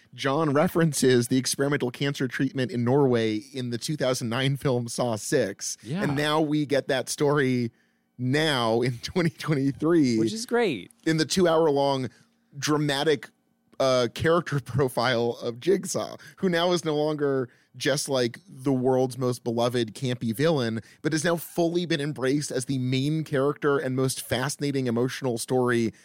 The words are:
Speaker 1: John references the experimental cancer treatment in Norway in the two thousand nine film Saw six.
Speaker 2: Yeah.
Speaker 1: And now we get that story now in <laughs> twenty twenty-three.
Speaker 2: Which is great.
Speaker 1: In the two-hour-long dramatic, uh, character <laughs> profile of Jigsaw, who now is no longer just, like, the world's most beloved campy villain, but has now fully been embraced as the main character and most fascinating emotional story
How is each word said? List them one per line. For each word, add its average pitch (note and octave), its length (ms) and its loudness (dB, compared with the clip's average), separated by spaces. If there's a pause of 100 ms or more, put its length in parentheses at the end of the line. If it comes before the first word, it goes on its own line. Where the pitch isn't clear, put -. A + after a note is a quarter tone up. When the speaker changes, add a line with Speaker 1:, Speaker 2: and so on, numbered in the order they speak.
(140)
Speaker 1:
John C#3 380 0
references C#3 760 4
the B2+ 100 2
experimental C3+ 520 -2
cancer C#3+ 360 -4
treatment C3 440 -2
in B2 140 -2
Norway A#2+ 520 4 (160)
in B2+ 180 -6
the A#2 80 -4
two D3+ 180 -6
thousand C3 320 -2
nine C3+ 280 0
film B2 320 -2
Saw A#2+ 280 -2
six. G#2 680 -2
Speaker 2:
Yeah. D3+ 200 -6
Speaker 1:
And C#3+ 140 -2
now D3+ 240 2
we D3+ 260 0
get C3 220 0
that C3 200 -2
story C3 640 0 (480)
now B2+ 640 2
in B2+ 160 -2
<laughs> - 40 -20
twenty F3 280 0
twenty-three. C#3 880 2
Speaker 2:
Which A2 140 0
is A3+ 140 -8
great. E3 440 -2 (140)
Speaker 1:
In D#3+ 120 2
the D#3 100 2
two-hour-long C#3+ 840 2 (480)
dramatic, D3 680 0 (500)
uh, B2+ 360 4
character D#3+ 460 0
<laughs> - 40 -10
profile A#2+ 800 0
of A#2+ 180 -6
Jigsaw, B2 560 -2 (200)
who G3 120 0
now F3 240 2
is E3 120 -2
no D#3 120 -2
longer C#3+ 520 0 (280)
just, C#3 320 0
like, B2 300 0 (100)
the C3+ 240 -2
world's B2+ 460 2
most B2 260 -2
beloved A#2+ 500 0
campy A#2+ 400 -4
villain, B2+ 460 0 (220)
but - 100 -2
has D#3 120 -2
now F3 120 2
fully F3 480 -2
been D#3 160 -2
embraced C#3 500 -2
as B2 140 -2
the C#3 140 -4
main C3+ 440 0
character C#3+ 540 0
and C3 180 -2
most C3 280 0
fascinating C3+ 640 -2
emotional B2 500 -2
story A#2+ 560 0 (120)